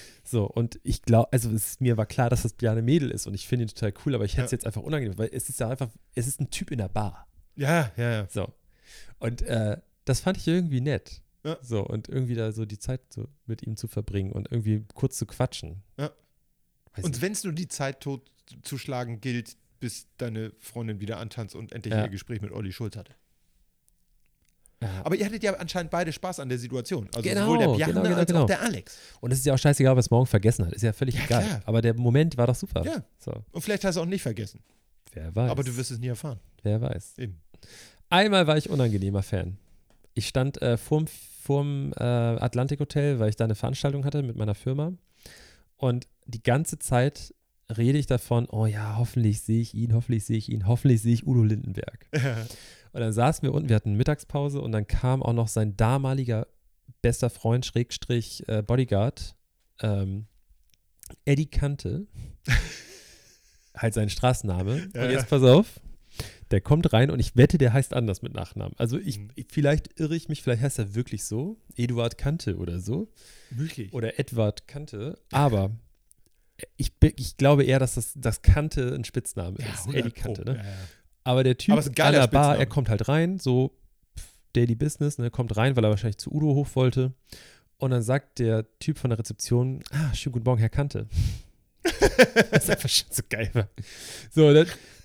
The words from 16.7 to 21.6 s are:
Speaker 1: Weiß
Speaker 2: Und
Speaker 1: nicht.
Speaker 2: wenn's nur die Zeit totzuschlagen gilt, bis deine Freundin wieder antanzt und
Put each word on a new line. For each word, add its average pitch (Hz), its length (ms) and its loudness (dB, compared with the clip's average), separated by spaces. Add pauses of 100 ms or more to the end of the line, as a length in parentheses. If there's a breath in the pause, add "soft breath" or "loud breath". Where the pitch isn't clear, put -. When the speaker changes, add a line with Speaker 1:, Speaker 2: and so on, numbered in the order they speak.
Speaker 1:
Weiß - 100 -8
Speaker 2:
Und 175 80 -4
Speaker 1:
nicht. 123 100 -8
Speaker 2:
wenn's 196 220 -4
nur 185 80 -4
die 160 160 -6
Zeit 139 320 -6
totzuschlagen 123 1200 -10
gilt, 120 360 -6 (240)
bis - 260 -10 (100)
deine 110 420 -8
Freundin 110 420 -10
wieder 104 180 -8
antanzt 107 360 -10
und - 180 -16